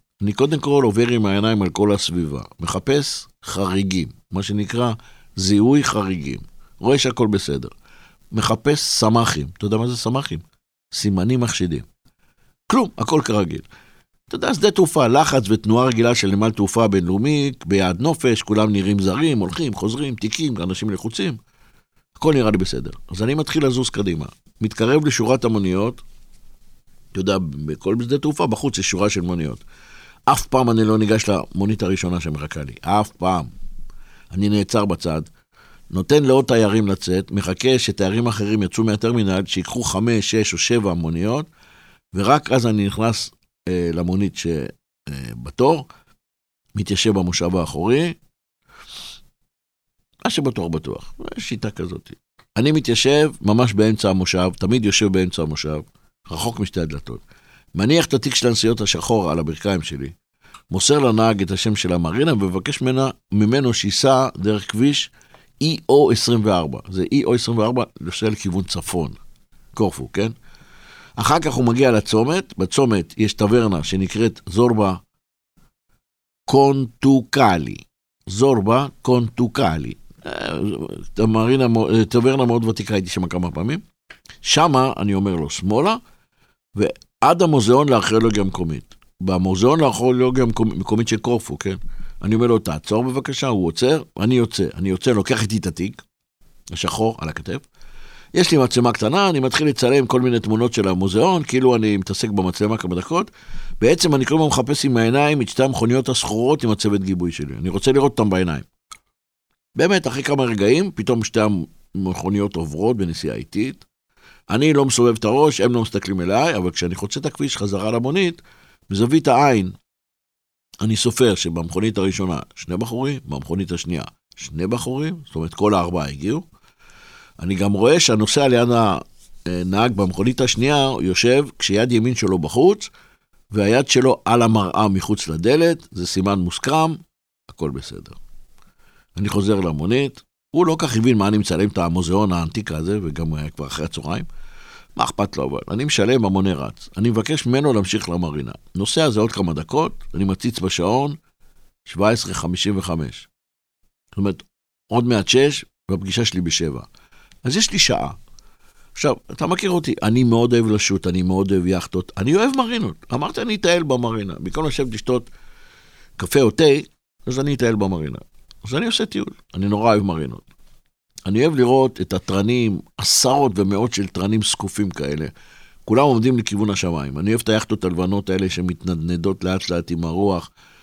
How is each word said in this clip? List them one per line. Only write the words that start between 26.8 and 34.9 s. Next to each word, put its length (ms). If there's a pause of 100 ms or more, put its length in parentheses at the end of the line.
אתה 80
יודע, 180
בכל 640
שדה 160
תעופה, 280
בחוץ 320
יש 120
שורה 200
של 100
מוניות. 440 (600)
אף 220
פעם 240
אני 140
לא 140
ניגש 300
למונית 540
הראשונה 380
שמחכה 440
לי. 160
אף 300
פעם. 360 (840)
אני 180
נעצר 360
בצד, 380 (680)